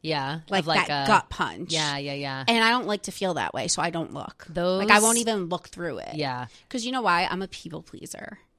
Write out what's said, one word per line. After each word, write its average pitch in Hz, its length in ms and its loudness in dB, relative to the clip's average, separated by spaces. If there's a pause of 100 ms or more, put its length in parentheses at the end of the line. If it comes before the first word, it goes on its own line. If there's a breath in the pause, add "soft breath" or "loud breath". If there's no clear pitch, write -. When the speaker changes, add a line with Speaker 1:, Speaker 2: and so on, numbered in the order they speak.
Speaker 1:
Yeah, 151 380 -2 (100)
Speaker 2:
Like, 196 120 2
Speaker 1:
of, 147 60 -4
like, 160 200 2
Speaker 2:
that 143 160 0
Speaker 1:
a 139 40 0
Speaker 2:
gut - 220 6
punch. 156 440 -4
Speaker 1:
Yeah, 147 240 0
yeah, 139 160 -6
yeah. 135 340 -4
Speaker 2:
And 226 160 4
I 226 60 6
don't 240 180 2
like 208 160 -2
to 196 80 -8
feel 185 220 -2
that 113 200 -2
way, 123 140 -2
so - 140 0
I 170 80 0
don't 165 240 -6
look. - 340 -12
Like, 185 420 0
I 208 60 10
Speaker 1:
Those 214 80 8
Speaker 2:
won't 226 140 6
even 214 320 0
look 175 180 -4
through 165 300 -8
it. - 180 -10
Speaker 1:
Yeah. 131 300 -4 (240 loud breath)
Speaker 2:
'Cause 233 160 -4
you 254 80 -4
know 262 80 -2
why? 175 280 2
I'm 180 120 -4
a 190 80 -6
people - 320 -12
pleaser. - 580 -16 (200)